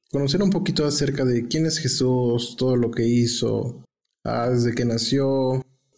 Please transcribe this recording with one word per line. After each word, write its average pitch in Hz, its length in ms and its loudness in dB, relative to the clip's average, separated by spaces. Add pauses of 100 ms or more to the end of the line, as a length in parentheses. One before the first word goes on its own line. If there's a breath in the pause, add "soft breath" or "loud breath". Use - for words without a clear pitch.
(100)
conocer 143 320 0
un 196 60 2
poquito 160 380 0
acerca 139 400 -2
de 120 200 0
quién 160 200 0
es 156 120 -2
Jesús, 123 760 0
todo 127 200 2
lo 117 140 2
que 117 160 -2
hizo, 120 800 0 (400)
ah, 120 240 -2
desde 120 260 2
que 120 120 0
nació 131 760 0 (360)